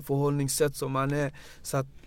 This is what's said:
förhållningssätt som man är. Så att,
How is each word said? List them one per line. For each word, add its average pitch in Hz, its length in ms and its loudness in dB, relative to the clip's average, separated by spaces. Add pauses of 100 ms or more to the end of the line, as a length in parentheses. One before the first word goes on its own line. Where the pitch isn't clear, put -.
förhållningssätt 143 720 2
som 135 160 -2
man 135 200 2
är. 143 200 0 (300)
Så - 140 -2
att, 135 100 0 (200)